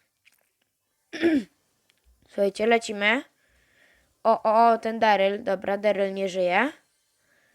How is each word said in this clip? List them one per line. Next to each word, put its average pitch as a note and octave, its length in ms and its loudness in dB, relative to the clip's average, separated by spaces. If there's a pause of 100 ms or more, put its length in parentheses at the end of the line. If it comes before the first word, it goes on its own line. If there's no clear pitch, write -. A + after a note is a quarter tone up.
(1120)
<clears throat> D#4+ 60 -12 (1080)
Słuchajcie, G3+ 380 -2
lecimy. A3+ 560 0 (1000)
O, A3+ 200 0
o, A3+ 280 4
o, A3+ 60 2
ten A3+ 220 -6
Daryl. G3+ 440 2
Dobra, G3 340 -4
Daryl G3 360 -2
nie G3 160 -4
żyje. F#3 420 0 (840)